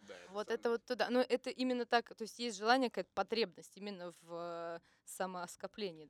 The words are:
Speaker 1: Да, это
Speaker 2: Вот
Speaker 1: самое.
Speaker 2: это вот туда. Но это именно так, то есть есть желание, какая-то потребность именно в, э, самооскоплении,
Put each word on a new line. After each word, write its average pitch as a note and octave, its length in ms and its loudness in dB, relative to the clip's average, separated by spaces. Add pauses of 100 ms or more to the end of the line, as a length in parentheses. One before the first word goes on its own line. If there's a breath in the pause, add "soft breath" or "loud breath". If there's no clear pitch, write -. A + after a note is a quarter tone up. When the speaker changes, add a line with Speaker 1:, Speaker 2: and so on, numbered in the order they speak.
Speaker 1:
Да, G3 120 -16
это F3+ 180 -16
Speaker 2:
Вот G#3 140 -4
Speaker 1:
самое. A#3 140 0
Speaker 2:
это A#3 100 2
вот A#3 140 0
туда. G#3+ 260 2
Но B3 100 6
это B3 300 2
именно B3 360 0
так, - 280 2
то - 100 -10
есть - 140 -12
есть A#3+ 200 -4
желание, A#3 320 6
какая-то - 240 -4
потребность F#3+ 600 -2
именно F#3 360 -8 (100)
в, E3 120 -16
э, E3+ 460 -6 (240 soft breath)
самооскоплении, F3+ 1040 -6